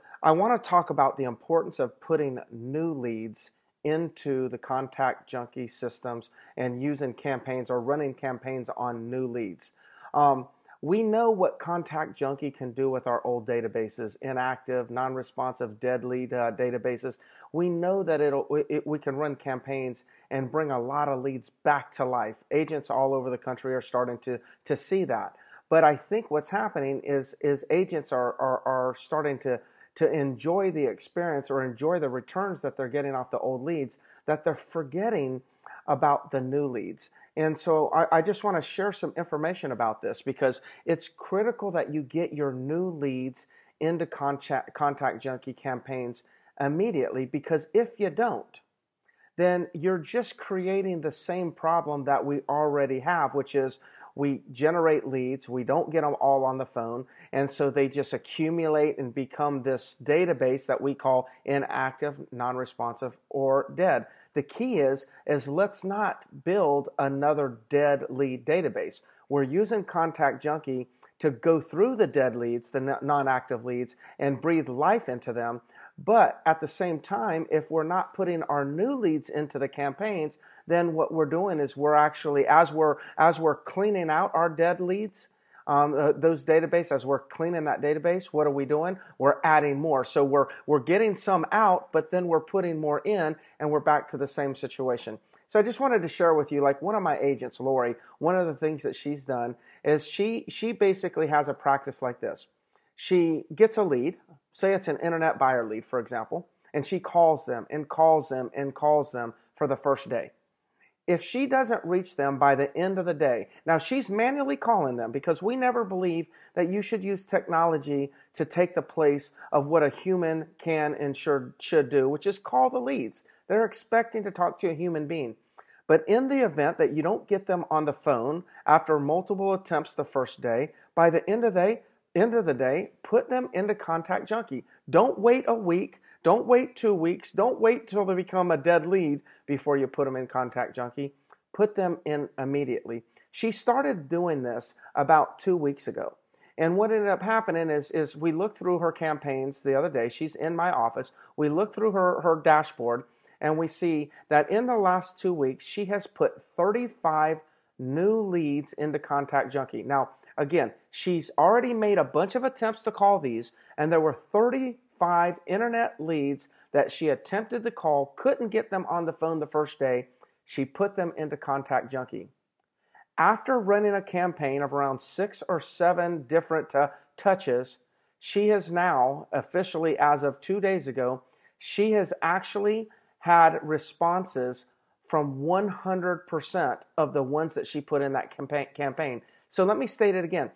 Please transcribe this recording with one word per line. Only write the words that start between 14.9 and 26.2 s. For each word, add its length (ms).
dead 240
lead, 300
uh, 200
databases. 680
We 160
know 320
that 180
it'll, 280
it, 200
we 100
can 180
run 200
campaigns 680
and 200
bring 200
a 100
lot 260
of 140
leads 300
back 460
to 80
life. 320
Agents 400
all 240
over 160
the 80
country 380
are 60
starting 420
to, 160
to 100
see 280
that. 320
But 140
I 120
think 360